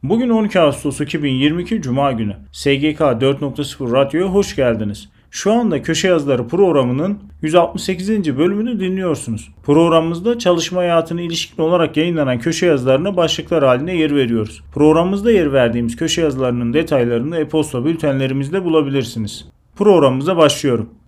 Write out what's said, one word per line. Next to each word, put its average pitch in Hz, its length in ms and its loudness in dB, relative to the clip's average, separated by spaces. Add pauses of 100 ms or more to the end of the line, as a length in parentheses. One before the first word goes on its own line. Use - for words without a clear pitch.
Bugün 226 260 0
on 226 160 2
iki 208 160 0
Ağustos 180 400 0
iki 151 220 -4
bin 143 100 0
yirmi 151 300 0
iki 185 200 -4
Cuma 135 300 0
günü. 110 240 -4 (160)
S 139 220 0
G 147 200 0
K 135 260 0
dört 139 220 0
nokta 143 220 -6
sıfır 135 280 -6
Radyo'ya 139 340 0
hoş 196 300 -2
geldiniz. 110 520 -2 (220)
Şu - 220 -2
anda 220 300 0
Köşe 165 260 -2
Yazıları 139 400 0
programının 165 720 2 (240)
yüz 156 120 -2
altmış 170 280 2
sekizinci 185 560 -2
bölümünü 202 420 -2
dinliyorsunuz. 180 680 -4 (120)
Programımızda 165 760 2
çalışma 180 420 0
hayatına 170 400 0
ilişkin 165 420 -6
olarak 170 340 0
yayınlanan 151 420 0
köşe 165 280 -2
yazılarına 147 500 2
başlıklar 160 480 0
halinde 131 280 2
yer 156 240 0
veriyoruz. 117 460 -2 (120)
Programımızda 180 580 2
yer 165 200 2
verdiğimiz 120 440 0
köşe 165 240 -2
yazılarının 127 520 -2
detaylarını 135 640 0
e-posta 151 480 -2
bültenlerimizde 139 800 -2
bulabilirsiniz. 139 840 -2 (280)
Programımıza 160 600 4
başlıyorum. 139 540 2 (180)